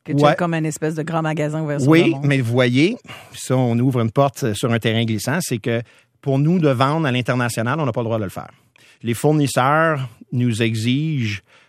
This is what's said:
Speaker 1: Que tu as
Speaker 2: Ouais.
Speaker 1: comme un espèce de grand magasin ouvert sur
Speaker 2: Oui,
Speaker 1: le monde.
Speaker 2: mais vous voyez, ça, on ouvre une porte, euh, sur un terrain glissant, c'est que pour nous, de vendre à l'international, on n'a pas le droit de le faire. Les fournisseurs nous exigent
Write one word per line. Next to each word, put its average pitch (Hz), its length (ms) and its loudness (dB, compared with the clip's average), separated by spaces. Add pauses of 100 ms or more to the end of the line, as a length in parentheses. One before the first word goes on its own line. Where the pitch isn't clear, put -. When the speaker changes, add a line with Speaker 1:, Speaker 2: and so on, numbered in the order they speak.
Speaker 1:
Que 156 100 -8
tu 143 120 2
as 147 60 6
Speaker 2:
Ouais. 160 40 2
Speaker 1:
comme 175 180 -4
un 160 120 -2
espèce 156 320 -4
de 151 80 -4
grand 165 180 -4
magasin 151 400 -4
ouvert 147 180 -4
sur 131 80 2
Speaker 2:
Oui, 160 180 6
Speaker 1:
le - 40 2
monde. 139 160 -4
Speaker 2:
mais 139 140 2
vous 117 120 -2
voyez, 127 440 4 (360)
ça, - 240 -2
on 120 220 2
ouvre 123 220 2
une 110 100 0
porte, 139 320 0
euh, 117 100 -2
sur 117 200 -2
un 117 80 0
terrain 113 240 0
glissant, 113 360 -2
c'est 131 180 -4
que 117 220 -2 (400)
pour 139 200 0
nous, 165 180 2
de 156 100 4
vendre 139 380 2
à 127 60 0
l'international, 123 680 -2
on 156 80 -2
n'a 120 60 -2
pas 123 80 -4
le 117 60 -4
droit 113 120 -2
de 107 60 -4
le 90 60 -8
faire. 60 200 -14 (540)
Les 117 100 -2
fournisseurs 147 960 2 (240)
nous 123 280 0
exigent 117 840 -2 (260)